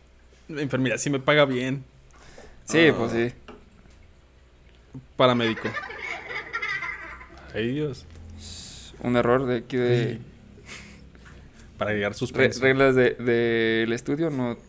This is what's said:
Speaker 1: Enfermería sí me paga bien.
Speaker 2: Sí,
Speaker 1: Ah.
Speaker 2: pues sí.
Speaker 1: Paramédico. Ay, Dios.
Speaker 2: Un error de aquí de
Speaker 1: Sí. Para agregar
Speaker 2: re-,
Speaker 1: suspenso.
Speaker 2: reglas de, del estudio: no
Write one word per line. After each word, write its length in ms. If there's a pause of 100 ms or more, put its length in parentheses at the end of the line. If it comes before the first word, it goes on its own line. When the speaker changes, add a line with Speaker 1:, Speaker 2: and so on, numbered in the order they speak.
(480)
Speaker 1:
Enfermería 500
sí 120
me 100
paga 260
bien. 380 (840)
Speaker 2:
Sí, 240
Speaker 1:
Ah. 80
Speaker 2:
pues 140
sí. 220 (1800)
Speaker 1:
Paramédico. 500 (1900)
Ay, 180
Dios. 340 (960)
Speaker 2:
Un 160
error 280
de 120
aquí 200
de 380
Speaker 1:
Sí. 40 (1600)
Para 140
agregar 200
Speaker 2:
re-, 60
Speaker 1:
suspenso. 440
Speaker 2:
reglas 340
de, 200
del 760
estudio: 360
no 280 (120)